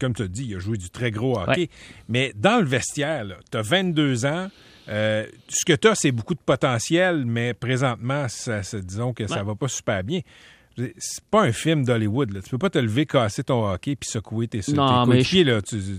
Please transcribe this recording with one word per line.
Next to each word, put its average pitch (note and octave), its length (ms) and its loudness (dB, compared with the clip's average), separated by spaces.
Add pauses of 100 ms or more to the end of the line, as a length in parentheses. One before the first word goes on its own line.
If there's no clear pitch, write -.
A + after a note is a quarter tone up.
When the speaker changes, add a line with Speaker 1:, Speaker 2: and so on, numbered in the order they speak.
Speaker 1:
Comme B2+ 120 0
tu A2 100 -4
as F#2+ 60 -2
dit, G#2 200 -8
il G2 80 -8
a - 20 -8
joué G#2+ 180 -4
du F2+ 140 -12
très A#2+ 220 -4
gros A#2 260 0
hockey. A2 220 2
Speaker 2:
Ouais. E3 80 0 (400)
Speaker 1:
Mais B2 260 0
dans G3 240 4
le F3+ 80 4
vestiaire, C3+ 580 -2
là, F#2+ 120 -10 (120)
t'as A2+ 140 -4
vingt-deux D3 640 2
ans. F3 220 -2 (400)
Euh, G#2+ 380 0 (220)
ce - 160 -4
que E3+ 80 4
t'as, G#3+ 240 4
c'est C#3 160 2
beaucoup A#2 220 -4
de - 60 -6
potentiel, D#3 840 2
mais A#2 280 -2
présentement, B2+ 720 -2
ça, G#2+ 340 -6
ça, G#2 160 -8
disons G2+ 340 -6
que A2 140 -6
ça G#2+ 140 -4
Speaker 2:
Ouais. - 20 -4
Speaker 1:
va G#2 140 -4
pas C#3 100 -4
super G2+ 380 -2
bien. D#3+ 160 -4 (800)
C'est - 320 -12
pas G#3 100 4
un D3 120 4
film D3+ 340 0
d'Hollywood, A2+ 480 0
là. G2 80 -10
Tu - 80 -20
peux B2+ 80 -4
pas C3+ 100 0
te - 100 0
lever, B2 280 2
casser B2 360 2
ton A#2 240 0
hockey G2+ 300 -4
puis - 140 -10
secouer A2+ 360 -4
tes, A#2 140 -6 (140)
Speaker 2:
Non, C3 300 6
Speaker 1:
tes A#2+ 40 6
Speaker 2:
mais B2 80 8
Speaker 1:
coéquipiers, E3+ 280 6
Speaker 2:
je C3+ 60 4
Speaker 1:
là. G#2+ 120 4
Tu, A2 160 -6
tu G2 200 -4